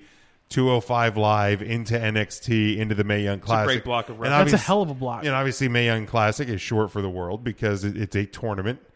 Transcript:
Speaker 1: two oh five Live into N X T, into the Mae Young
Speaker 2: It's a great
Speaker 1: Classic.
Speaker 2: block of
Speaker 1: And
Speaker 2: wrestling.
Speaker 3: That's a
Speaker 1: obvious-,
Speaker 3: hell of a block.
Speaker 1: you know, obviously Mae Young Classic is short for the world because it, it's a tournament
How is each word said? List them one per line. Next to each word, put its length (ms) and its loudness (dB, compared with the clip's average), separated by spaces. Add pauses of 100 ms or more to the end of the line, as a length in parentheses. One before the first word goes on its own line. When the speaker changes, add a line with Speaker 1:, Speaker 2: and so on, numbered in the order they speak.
(480)
Speaker 1:
two 220 2
oh 100 4
five 360 0
Live 440 2
into 400 -4
N 160 -2
X 220 -2
T, 400 0
into 160 -2
the 80 0
Mae 220 0
Young 160 -2
Speaker 2:
It's 100 -10
a 140 2
great 180 0
Speaker 1:
Classic. 20 -18
Speaker 2:
block 260 -4
of 0 -
Speaker 1:
And 100 -12
Speaker 2:
wrestling. 100 -2
Speaker 3:
That's 220 6
a 20 8
Speaker 1:
obvious-, 100 2
Speaker 3:
hell 180 2
of 80 -2
a 40 -6
block. 300 -6
Speaker 1:
you 60 0
know, 60 0
obviously 320 0
Mae 180 2
Young 200 0
Classic 420 0
is 120 -4
short 320 0
for 100 -4
the 80 -2
world 320 -6
because 400 -2
it, 140 -4
it's 180 -6
a 120 0
tournament 520 -4 (180)